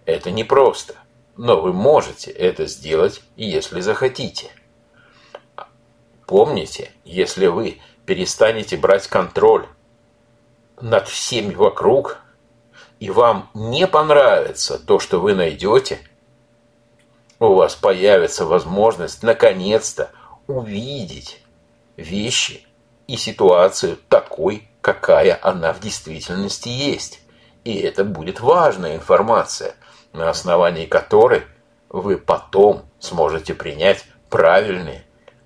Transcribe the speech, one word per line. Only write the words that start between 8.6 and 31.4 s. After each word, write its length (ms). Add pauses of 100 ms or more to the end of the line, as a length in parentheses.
брать 300
контроль 580 (1120)
над 280
всеми 480
вокруг, 640 (800)
и 100
вам 440
не 340
понравится 920
то, 200
что 200
вы 140
найдете, 680 (1400)
у 140
вас 220
появится 720
возможность 760
наконец-то 880 (360)
увидеть 960 (520)
вещи 680 (420)
и 80
ситуацию 840 (120)
такой, 580 (140)
какая 600
она 320
в 60
действительности 880
есть. 520 (420)
И 160
это 240
будет 360
важная 560
информация, 800 (380)
на 160
основании 560
которой 580 (460)